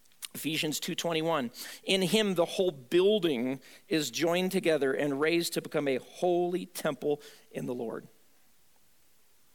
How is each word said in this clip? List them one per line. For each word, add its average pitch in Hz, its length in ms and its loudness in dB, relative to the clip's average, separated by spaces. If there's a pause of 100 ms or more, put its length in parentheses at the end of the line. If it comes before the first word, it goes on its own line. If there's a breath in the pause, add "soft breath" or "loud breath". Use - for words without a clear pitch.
(360)
Ephesians 151 440 -2
two 175 160 -6
twenty-one, 160 560 0 (320 loud breath)
"In 190 180 2
him 196 340 4
the 165 100 4
whole 180 260 0
building 151 880 2 (300 loud breath)
is 147 220 0
joined 170 400 0
together 156 420 2
and 143 260 0
raised 165 340 0
to 156 80 -2
become 147 260 -2
a 131 100 2
holy 175 680 -2
temple 147 560 -4 (300 loud breath)
in 139 140 -8
the 131 80 -4
Lord." 123 340 -8 (1500)